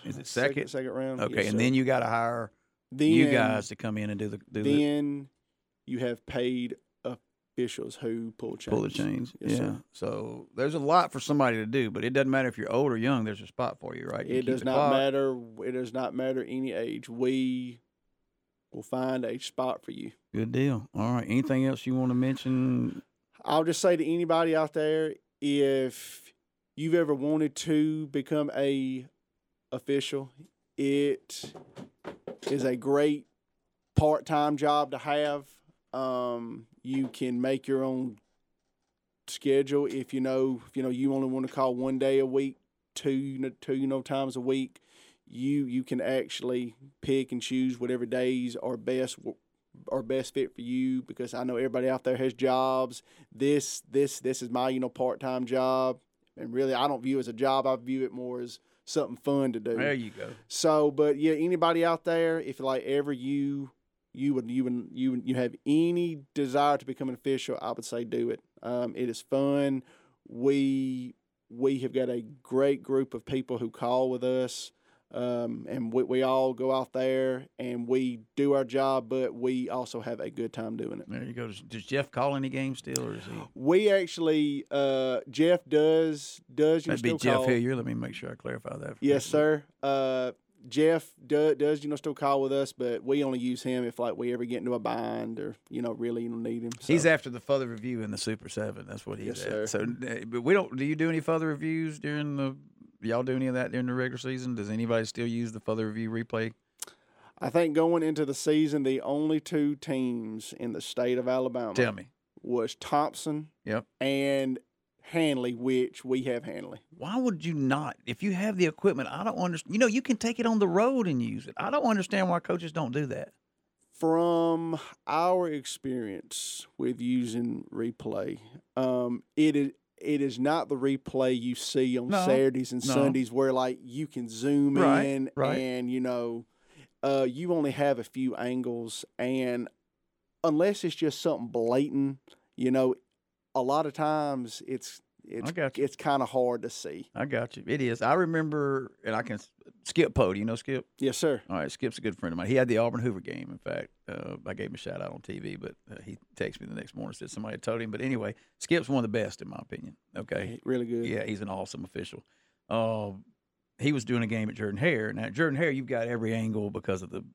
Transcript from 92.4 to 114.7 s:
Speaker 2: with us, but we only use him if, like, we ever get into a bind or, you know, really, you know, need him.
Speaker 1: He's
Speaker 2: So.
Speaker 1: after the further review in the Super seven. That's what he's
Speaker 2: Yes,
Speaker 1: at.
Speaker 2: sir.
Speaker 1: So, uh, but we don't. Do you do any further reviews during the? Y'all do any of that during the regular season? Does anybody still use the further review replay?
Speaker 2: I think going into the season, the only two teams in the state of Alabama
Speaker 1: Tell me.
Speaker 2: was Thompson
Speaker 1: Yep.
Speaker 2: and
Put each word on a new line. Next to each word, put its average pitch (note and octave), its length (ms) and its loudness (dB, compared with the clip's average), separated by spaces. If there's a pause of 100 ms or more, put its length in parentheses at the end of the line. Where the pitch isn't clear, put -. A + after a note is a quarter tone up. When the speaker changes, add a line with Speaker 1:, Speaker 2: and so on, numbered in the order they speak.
Speaker 2:
with C3+ 120 0
us, C#3 200 0
but A#2+ 320 -4
we C#3 180 2
only C3 160 0
use B2 240 -2
him B2+ 220 -2
if, A#2 140 -6
like, A#2 180 -2
we A#2+ 160 -2
ever A#2+ 140 -4
get A#2+ 120 -4
into B2 140 -2
a A#2+ 60 0
bind A2+ 640 -4
or, G#2 160 -8 (120)
you A#2+ 140 -6
know, A#2 100 -4
really, A#2 300 -4
you A#2 80 -6
know, A#2 80 -6
need A#2 240 -4
him. A#2 80 -6 (100)
Speaker 1:
He's D#3 220 4
Speaker 2:
So. E3 80 6
Speaker 1:
after D3+ 180 2
the A#2+ 120 -10
further C3+ 280 0
review A#2 320 -6
in G#2+ 120 -4
the G#2 40 -4
Super G#2 320 -4
seven. G2+ 400 -6
That's G2+ 160 -12
what G#2 140 -8
he's G#2+ 80 -10
Speaker 2:
Yes, A#2 180 -6
Speaker 1:
at. G2+ 60 -4
Speaker 2:
sir. G#2+ 160 -2
Speaker 1:
So, A2 160 -2
uh, A#2 440 -6
but A#2 140 -4
we C#3+ 140 2
don't. F#3+ 200 0
Do C3 120 -2
you D#3 100 -2
do D#3+ 140 0
any D#3+ 100 -2
further D#3+ 280 -2
reviews D#3 500 -4
during D3 380 -4
the? C3+ 200 -4 (480)
Y'all A#2 200 0
do C3 100 0
any C3 140 0
of B2+ 60 -2
that B2+ 180 -2
during B2+ 160 -2
the B2 60 -2
regular B2+ 220 -2
season? B2+ 380 -6
Does G#2 160 -4
anybody A2+ 360 0
still A#2 200 -6
use A#2 240 -2
the A2 80 -12
further A2 300 -2
review A2 200 -4
replay? A2+ 440 -4 (880)
Speaker 2:
I C3+ 100 -2
think E3 240 2
going E3 300 4
into D#3 200 0
the C#3 80 -2
season, D3+ 520 2
the C3+ 160 2
only D3+ 400 0
two D3 340 0
teams A#2+ 800 -4
in A#2 200 -6
the - 80 -6
state B2 380 0
of B2 80 -2
Alabama B2+ 480 -2
Speaker 1:
Tell A#2 160 2
me. G2 200 -14 (340)
Speaker 2:
was A#2+ 320 -2
Thompson D3+ 720 -2 (160)
Speaker 1:
Yep. G#2+ 220 -4 (140)
Speaker 2:
and C#3 600 0 (400)